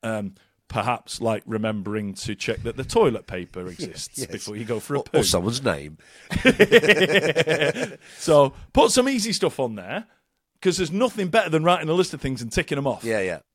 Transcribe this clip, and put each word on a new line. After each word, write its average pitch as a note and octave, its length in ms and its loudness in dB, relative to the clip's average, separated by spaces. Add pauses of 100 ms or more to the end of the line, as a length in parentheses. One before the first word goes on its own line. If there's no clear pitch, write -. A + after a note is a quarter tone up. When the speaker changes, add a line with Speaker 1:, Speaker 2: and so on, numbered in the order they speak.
Speaker 1:
Um, G#2+ 320 -6 (320)
perhaps, A2+ 560 -4
like, A2+ 240 -2
remembering G#2+ 640 -4
to G#2 220 -8
check - 300 -6
that A#2 120 -8
the C3 80 -8
toilet B2 420 2
paper F2+ 400 -10
Speaker 2:
<laughs> - 20 -10
Speaker 1:
exists F2+ 500 -12
Speaker 2:
Yes. C3 120 -6
Speaker 1:
before G#2 260 -10
you A2+ 80 -8
go A2 160 -4
for C#3+ 160 -6
a - 20 0
Speaker 2:
Or, - 60 -4
Speaker 1:
poo. - 140 0
Speaker 2:
or B2 40 4
someone's G#2 400 0
name. D#2 340 -4 (340)
<laughs> - 140 -4
Speaker 1:
<laughs> E3+ 1500 4 (200)
So C#3+ 340 6 (200)
put C#4+ 180 6
some B3+ 180 4
easy A3+ 240 -2
stuff - 280 -2
on A#2+ 160 -2
there, G#2+ 300 -10 (540)
'cause F#3 160 0
there's F3 160 -2
nothing G#3 360 0
better F#3 220 2
than D#3 140 2
writing E3 240 2
a D#3 60 0
list F3+ 200 0
of D3 60 -10
things C3 220 -6
and A#2 100 -8
ticking D3+ 260 -2
'em C#3 80 -2
off. A2 180 -4
Speaker 2:
Yeah, A2 160 0
yeah. F2+ 180 -4 (160)